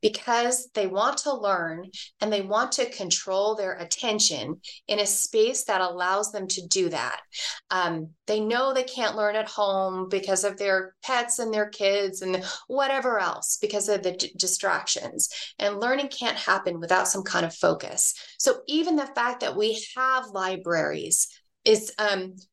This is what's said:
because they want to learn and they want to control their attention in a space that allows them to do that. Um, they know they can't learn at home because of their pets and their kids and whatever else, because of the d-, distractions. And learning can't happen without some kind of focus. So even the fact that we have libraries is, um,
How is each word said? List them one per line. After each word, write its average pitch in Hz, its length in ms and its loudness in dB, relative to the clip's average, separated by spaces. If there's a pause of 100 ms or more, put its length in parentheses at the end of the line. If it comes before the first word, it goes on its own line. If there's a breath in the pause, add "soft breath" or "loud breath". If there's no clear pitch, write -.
because 240 720 2
they 208 120 2
want 214 320 0
to 294 140 -2
learn 185 580 -2 (300 loud breath)
and 214 100 0
they 208 120 2
want 220 300 0
to 240 180 0
control 196 640 0
their 196 240 -4
attention 170 840 -2 (280 loud breath)
in 208 120 0
a 202 60 0
space 226 580 2
that 196 160 2
allows 185 520 0
them 190 160 -6
to 180 180 -4
do 180 240 2
that. 123 320 -4 (480 loud breath)
Um, 165 400 0 (160)
they 214 140 2
know 247 340 2
they 262 80 2
can't 247 340 -2
learn 208 200 2
at 220 120 -2
home 190 640 0
because 190 340 0
of 196 140 -2
their 190 440 0
pets 240 360 0
and 226 160 -2
their 214 160 0
kids 196 500 2
and 185 240 -2 (220 loud breath)
whatever 254 540 2
else, - 360 -2
because 208 320 -2
of 196 140 2
the 180 100 0
d-, - 240 -4
distractions. - 920 0 (280 loud breath)
And 202 220 0
learning 269 280 2
can't 233 280 -4
happen 185 420 0
without 180 300 2
some 196 140 0
kind 175 240 0
of 165 80 -4
focus. - 580 2 (260 loud breath)
So - 280 2
even 311 300 2
the 277 100 0
fact 240 340 -2
that 226 160 -2
we 220 260 0 (140)
have 262 300 2
libraries 170 1000 0 (380 loud breath)
is, 214 340 6
um, 190 380 0 (160)